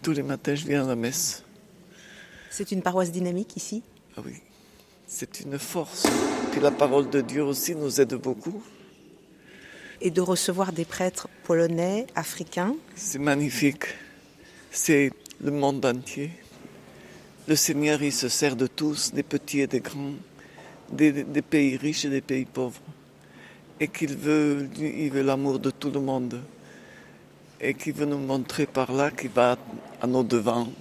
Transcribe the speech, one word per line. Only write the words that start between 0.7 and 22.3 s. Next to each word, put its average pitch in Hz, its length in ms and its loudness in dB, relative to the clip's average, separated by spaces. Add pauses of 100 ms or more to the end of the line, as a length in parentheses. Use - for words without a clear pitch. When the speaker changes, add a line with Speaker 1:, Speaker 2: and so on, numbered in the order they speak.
Speaker 1:
à 131 60 0
la 120 80 0
messe. - 480 -4 (1040)
Speaker 2:
C'est - 240 -6
une 185 80 0
paroisse 180 280 2
dynamique 180 460 -2
ici ? 214 280 -8 (340)
Speaker 1:
Ah - 80 -12
oui. - 80 -12 (760)
C'est - 320 -10
une 143 180 -8
force. - 480 -6 (460)
Puis - 80 0
la 143 120 6
parole 135 380 4
de 139 120 2
Dieu 123 200 -2
aussi 143 320 0
nous 143 280 0
aide 127 140 4
beaucoup. 131 460 -6 (1400)
Speaker 2:
Et 180 100 2
de 160 80 2
recevoir 185 540 2
des 165 100 -2
prêtres - 460 -4 (160)
polonais, 170 600 2 (100)
africains ? 175 600 -2 (180)
Speaker 1:
C'est - 240 -6
magnifique. 143 680 2 (840)
C'est 143 380 4 (320)
le 143 100 -2
monde 139 340 0
entier. 135 460 -2 (1160)
Le 156 80 6
Seigneur, 151 480 2
il 143 80 2
se 131 160 -2
sert 131 300 2
de 127 100 2
tous, 151 460 -2
des 139 100 0
petits 143 380 -2
et 135 60 2
des 127 120 0
grands, 143 360 -8 (760)
des, 143 320 4
des 147 180 -2
pays 139 360 2
riches 147 260 -2
et 147 60 -2
des 139 100 0
pays 131 240 -2